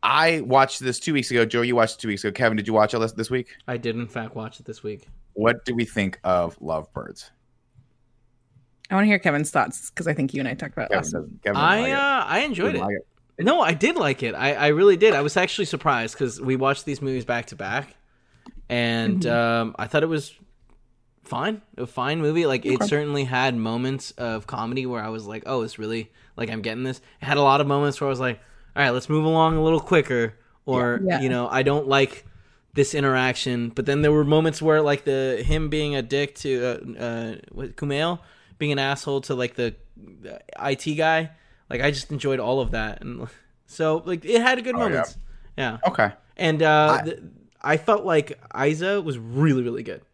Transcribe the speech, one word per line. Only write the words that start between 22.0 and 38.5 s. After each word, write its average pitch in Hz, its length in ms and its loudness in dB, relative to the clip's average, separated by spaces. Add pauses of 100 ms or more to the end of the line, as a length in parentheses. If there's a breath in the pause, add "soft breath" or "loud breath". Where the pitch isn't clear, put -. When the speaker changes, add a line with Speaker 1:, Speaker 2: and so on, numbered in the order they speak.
Speaker 2:
movie. 160 260 2
Like, 131 180 0
it 127 100 0
Speaker 3:
Okay. 117 120 0
Speaker 2:
certainly 147 380 0
had 127 300 0
moments 120 560 -4
of 113 360 -8
comedy 123 380 -6
where 120 180 -6
I 110 60 -6
was 110 180 -10
like, 107 180 -12
"Oh, 127 160 -2
it's 113 160 -8
really, 110 340 -8 (240 soft breath)
like, 113 140 -6
I'm 110 120 -6
getting 113 220 -6
this." 131 140 -4 (240 soft breath)
It 139 40 -10
had 143 120 2
a 147 40 4
lot 139 200 6
of 143 60 2
moments 143 340 0
where 143 60 -2
I - 20 0
was 127 100 -4
like, 123 200 -2 (360 soft breath)
"All - 80 0
right, 135 60 4
let's 127 180 -2
move 156 160 0
along 160 320 4
a 156 80 2
little 160 160 4
quicker," 123 540 2 (320 soft breath)
or, 123 400 0
Speaker 3:
Yeah. 165 160 0
Speaker 2:
you 131 80 0
know, 123 180 0
"I 131 160 0
don't 143 240 2
like 139 380 2 (480 soft breath)
this 139 220 2
interaction." 127 720 0
But 117 160 -4
then 143 160 2
there 151 100 6
were 151 140 6
moments 156 360 4
where, 156 200 4
like, 143 240 0
the, 131 400 0
him 156 240 0
being 147 260 -2
a 135 60 -2
dick 139 360 -2
to, 127 280 -2 (320)
uh, - 40 -10
uh, 117 340 -6 (160)
what, 123 260 -12
Kumail 156 420 -2 (380 soft breath)